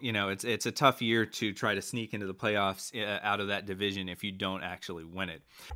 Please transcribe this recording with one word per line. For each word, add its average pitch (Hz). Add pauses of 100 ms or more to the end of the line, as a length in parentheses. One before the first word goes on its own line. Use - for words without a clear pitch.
you 120
know, 101
it's, 95
it's 113
a 117
tough 135
year 113
to 104
try 107
to 98
sneak 113
into 104
the 92
playoffs, 101
uh, 104
out 101
of 101
that 101
division 98
if 87
you 101
don't 95
actually 90
win 87
it. 80 (360)